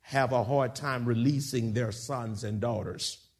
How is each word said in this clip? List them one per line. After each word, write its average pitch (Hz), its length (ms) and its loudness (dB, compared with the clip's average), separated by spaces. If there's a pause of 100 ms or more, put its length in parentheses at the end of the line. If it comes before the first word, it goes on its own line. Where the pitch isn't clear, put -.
have 135 320 2
a 120 120 4
hard 131 300 2
time 131 300 -4
releasing 120 680 2
their 113 180 0
sons 113 500 -6
and 107 160 -4
daughters? 101 600 -4 (220)